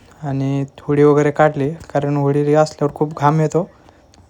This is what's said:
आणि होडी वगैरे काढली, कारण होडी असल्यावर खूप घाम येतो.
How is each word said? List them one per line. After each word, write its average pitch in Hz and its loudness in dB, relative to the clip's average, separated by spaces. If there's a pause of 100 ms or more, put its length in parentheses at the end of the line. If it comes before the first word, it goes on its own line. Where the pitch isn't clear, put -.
(220)
आणि 139 -4 (160)
होडी 147 0
वगैरे 147 4
काढली, 151 0
कारण 147 -4
होडी 147 0
असल्यावर 151 0
खूप 156 -4
घाम 147 2
येतो. 156 -2 (580)